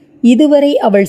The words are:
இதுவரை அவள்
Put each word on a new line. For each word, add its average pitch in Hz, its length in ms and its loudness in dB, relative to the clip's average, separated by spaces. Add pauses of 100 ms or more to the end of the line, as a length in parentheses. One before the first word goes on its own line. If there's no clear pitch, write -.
(220)
இதுவரை 285 560 0
அவள் 202 300 -2